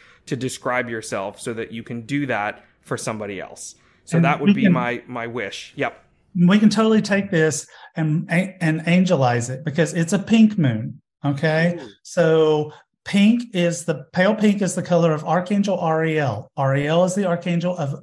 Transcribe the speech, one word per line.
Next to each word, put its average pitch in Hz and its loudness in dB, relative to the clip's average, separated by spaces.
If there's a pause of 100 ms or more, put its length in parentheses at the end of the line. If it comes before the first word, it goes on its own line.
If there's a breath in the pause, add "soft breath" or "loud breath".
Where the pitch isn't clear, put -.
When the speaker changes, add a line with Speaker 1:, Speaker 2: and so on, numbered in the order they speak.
(260 soft breath)
Speaker 1:
to 147 -4
describe 123 -4
yourself 107 -8
so 123 -8
that 110 -8
you 117 -12
can 120 -10
do 139 -4
that 104 -4 (160)
for - -6
somebody 107 -8
else. - -16 (300 soft breath)
So - -4
Speaker 2:
And 165 4
Speaker 1:
that 143 0
would 151 2
Speaker 2:
we 202 6
Speaker 1:
be 135 0
Speaker 2:
can 185 4
Speaker 1:
my, 120 -2
my 123 -10
wish. 117 -10
Yep. 123 -6 (440)
Speaker 2:
We 196 6
can 208 6
totally 220 4
take 202 -2
this 156 0 (300 loud breath)
and, 156 -2
and 165 -2
angelize 139 2
it 131 -10
because 151 -2
it's 170 -2
a 202 0
pink 220 4
moon. 127 -2 (240)
Okay. 160 0
Speaker 1:
Ooh. 127 -16 (160 loud breath)
Speaker 2:
So 156 2 (360 loud breath)
pink 220 4 (120)
is 170 -2
the, 156 -4
pale 190 2
pink 208 2
is 175 -2
the 180 -4
color 170 2
of 151 -4
Archangel 185 0
Ariel. 156 0 (100)
Ariel 143 2
is 185 -2
the 202 0
archangel 175 -2
of 143 -4